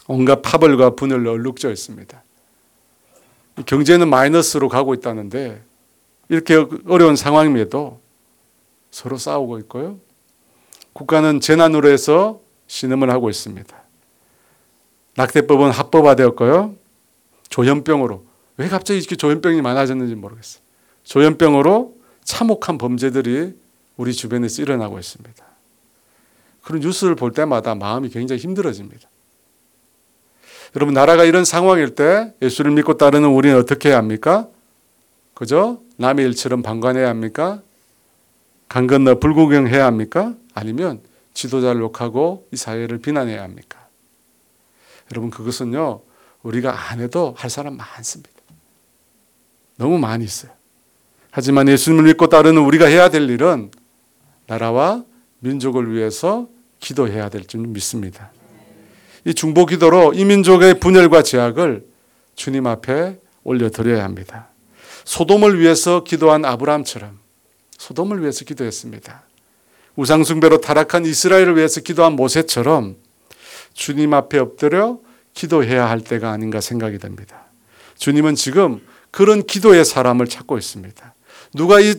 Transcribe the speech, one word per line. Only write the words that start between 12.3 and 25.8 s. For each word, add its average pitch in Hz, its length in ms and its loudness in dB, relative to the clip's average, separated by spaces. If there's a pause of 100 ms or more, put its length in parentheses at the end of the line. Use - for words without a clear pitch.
신음을 131 380 -2
하고 123 180 -2
있습니다. 104 540 -14 (1300)
낙태법은 139 560 2
합법화되었고요. 139 1000 2 (760)
조현병으로, 131 720 -2 (320)
왜 143 120 -8
갑자기 190 300 -6
이렇게 180 160 -10
조현병이 160 460 -2
많아졌는지 127 540 -4
모르겠어요. 107 480 -20 (420)
조현병으로 156 960 2 (260)
참혹한 214 540 -4
범죄들이 123 760 -4 (440)
우리 123 160 -8
주변에서 120 480 -8
일어나고 113 360 -6
있습니다. - 460 -20 (1160)